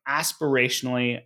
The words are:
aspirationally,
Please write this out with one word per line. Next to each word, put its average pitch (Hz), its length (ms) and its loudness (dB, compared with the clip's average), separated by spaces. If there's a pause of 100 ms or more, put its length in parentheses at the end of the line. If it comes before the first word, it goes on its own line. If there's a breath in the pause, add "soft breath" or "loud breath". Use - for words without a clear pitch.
aspirationally, 127 1160 0